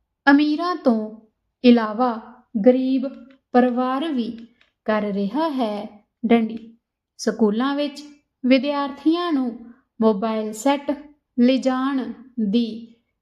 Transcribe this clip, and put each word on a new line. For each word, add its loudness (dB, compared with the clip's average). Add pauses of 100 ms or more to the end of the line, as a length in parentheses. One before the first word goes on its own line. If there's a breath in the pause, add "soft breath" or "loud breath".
(320)
ਅਮੀਰਾਂ 2
ਤੋਂ -2 (360)
ਇਲਾਵਾ 4 (440)
ਗਰੀਬ 2 (440)
ਪਰਿਵਾਰ 0
ਵੀ -6 (380 soft breath)
ਕਰ -2
ਰਿਹਾ -2
ਹੈ। -6 (200)
ਡੰਡੀ। 0 (400)
ਸਕੂਲਾਂ 0
ਵਿੱਚ -6 (420)
ਵਿਦਿਆਰਥੀਆਂ 0
ਨੂੰ -4 (280 loud breath)
ਮੋਬਾਈਲ -2
ਸੈੱਟ -2 (480)
ਲਿਜਾਣ 0 (260)
ਦੀ -2 (260)